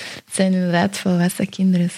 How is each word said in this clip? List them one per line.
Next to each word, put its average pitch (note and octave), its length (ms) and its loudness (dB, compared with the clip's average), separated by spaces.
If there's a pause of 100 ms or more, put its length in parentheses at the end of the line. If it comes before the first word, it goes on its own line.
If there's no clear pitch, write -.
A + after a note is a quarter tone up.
(140)
het - 200 -18
zijn F#3+ 180 2
inderdaad F3+ 460 0
volwassen F3+ 500 0
kinderen F3+ 500 2